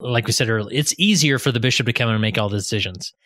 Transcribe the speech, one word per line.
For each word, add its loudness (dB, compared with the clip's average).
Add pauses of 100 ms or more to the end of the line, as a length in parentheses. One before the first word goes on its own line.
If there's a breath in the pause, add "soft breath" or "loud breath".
like -2
we 0
said 0
earlier, -2
it's 0
easier 4
for 0
the -2
bishop 0
to 2
come 0
and 2
make 0
all 2
the -2
decisions. -6 (140 soft breath)